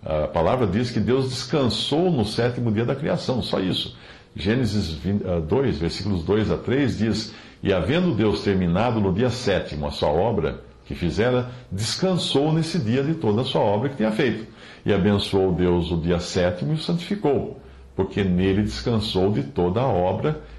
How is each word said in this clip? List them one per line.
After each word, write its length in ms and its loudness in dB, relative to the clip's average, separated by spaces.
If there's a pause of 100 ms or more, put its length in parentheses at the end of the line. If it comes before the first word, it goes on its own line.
a 240 -2
palavra 380 2
diz 240 0
que 100 -2
Deus 300 2
descansou 800 0
no 160 2
sétimo 460 -2
dia 120 2
da 120 0
criação, 440 -2
só 200 -2
isso. 360 -2 (400)
Gênesis 580 0
vinte, 340 -2
ah, 120 0
dois, 380 0
versículos 460 -2
dois 260 2
a 80 0
três 400 0
diz, 340 -2 (300)
"E 100 0
havendo 440 0
Deus 260 2
terminado 580 2
no 140 2
dia 160 2
sétimo 560 -2
a 60 -4
sua 180 0
obra 520 0 (260)
que 80 -8
fizera, 560 0 (200)
descansou 800 0
nesse 280 0
dia 240 0
de 100 0
toda 280 0
a 40 0
sua 160 0
obra 280 2
que 80 -10
tinha 120 2
feito. 380 0 (360)
E 80 2
abençoou 640 4
Deus 380 2
o 60 0
dia 220 2
sétimo 520 -2
e 60 0
o 20 -2
santificou, 840 -2 (340)
porque 280 -2
nele 400 4
descansou 680 0
de 120 0
toda 380 0
a 60 0
obra 540 0 (180)